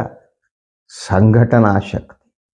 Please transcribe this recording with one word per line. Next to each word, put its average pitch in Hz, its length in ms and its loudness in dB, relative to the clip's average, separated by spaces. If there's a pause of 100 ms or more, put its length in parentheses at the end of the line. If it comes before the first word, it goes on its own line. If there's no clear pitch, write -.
(1040)
ಸಂಘಟನಾ 110 720 2
ಶಕ್ತಿ, - 500 -12 (260)